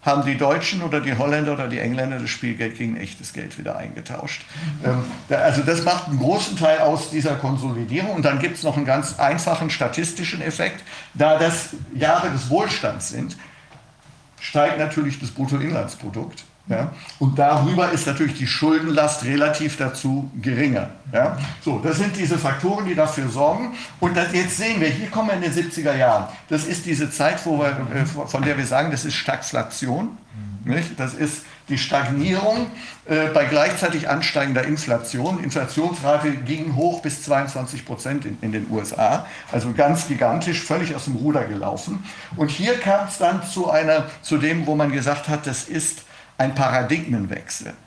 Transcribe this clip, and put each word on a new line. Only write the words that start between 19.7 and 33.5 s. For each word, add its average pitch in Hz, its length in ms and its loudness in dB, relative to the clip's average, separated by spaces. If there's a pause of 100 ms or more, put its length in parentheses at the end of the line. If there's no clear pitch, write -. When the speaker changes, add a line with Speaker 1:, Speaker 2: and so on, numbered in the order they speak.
Speaker 1:
dazu 135 540 -2 (100)
geringer. 120 500 0 (220)
Ja? 143 240 2 (280)
So, 127 160 0
das 160 160 0
sind 190 200 0
diese 170 220 0
Faktoren, 160 480 0
die 180 80 0
dafür 151 340 2
sorgen. 151 460 2 (240)
Und 175 180 2
das, 170 160 2
jetzt 180 260 0
sehen 202 220 0
wir, 165 60 4
hier 156 220 -2
kommen 220 220 0
wir 202 40 4
in 180 60 -2
den 170 120 -2
siebziger 160 440 0
Jahren. 120 320 4 (200)
Das 156 160 0
ist 170 220 -4
diese 151 240 0
Zeit, 170 340 0
wo 160 140 0
wir, 143 120 2 (220)
äh, 143 120 2
von 143 380 -4
der 143 140 2
wir 135 100 -2
sagen, 143 260 2
das 127 120 -4
ist 147 100 -4
Stagflation. 135 1040 -2 (480)
Speaker 2:
Mhm. 120 100 0
Speaker 1:
Nicht? 170 260 -2
Das 131 140 -4
ist 147 280 -2 (260)
die 139 100 0
Stagnierung, 185 880 2 (400)
äh, 156 220 2
bei 151 180 2
gleichzeitig 151 640 0